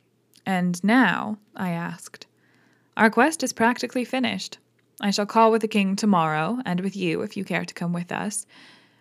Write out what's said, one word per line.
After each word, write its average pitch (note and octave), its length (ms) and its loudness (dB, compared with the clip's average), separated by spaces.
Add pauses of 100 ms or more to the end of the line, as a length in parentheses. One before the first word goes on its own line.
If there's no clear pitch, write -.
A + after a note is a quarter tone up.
(460)
"And F3+ 360 -2
now?" G#3+ 560 2 (160)
I F3+ 160 -6
asked. E3+ 560 -10 (680)
"Our G#3+ 140 6
quest C4+ 320 2
is B3+ 100 -4
practically A#3+ 520 0
finished. - 540 -6 (420)
I G3+ 100 0
shall G3+ 160 0
call A3+ 260 6
with A3+ 80 2
the A3 80 0
king G3 280 0
tomorrow, F3 680 2
and F3+ 160 -2
with G3 160 -6
you, F3 260 -2
if - 140 -8
you G3 80 -6
care F3 200 -4
to F3 100 -12
come F3 180 -6
with F3 180 -6
us. - 360 -6 (540)